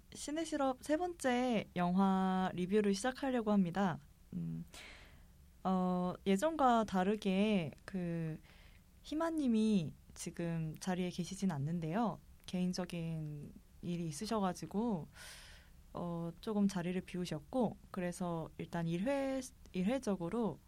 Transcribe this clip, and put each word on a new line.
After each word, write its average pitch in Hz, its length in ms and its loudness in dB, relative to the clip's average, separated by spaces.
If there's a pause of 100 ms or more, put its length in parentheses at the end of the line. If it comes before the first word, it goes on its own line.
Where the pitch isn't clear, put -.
(140)
시네실업 294 720 -2
세 294 140 2
번째 254 760 2
영화 185 760 4
리뷰를 196 400 4
시작하려고 254 580 0
합니다. 185 480 2 (340)
음, 165 300 -6 (1000)
어, 180 500 2 (120)
예전과 247 600 4
다르게 196 880 2 (140)
그 165 540 -4 (640)
희마님이 233 880 2 (200)
지금 165 680 -4
자리에 180 300 -2
계시진 185 420 -2
않는데요. 165 680 -2 (260)
개인적인 165 1040 -4 (300)
일이 170 260 -4
있으셔가지고, 190 1000 -2 (840)
어, 170 380 -6 (100)
조금 208 260 2
자리를 185 340 -2
비우셨고, 180 760 -2 (140)
그래서 175 680 -4
일단 170 300 -4
일 175 200 0
회, 269 340 -2 (320)
일 180 120 0
회적으로 208 840 -2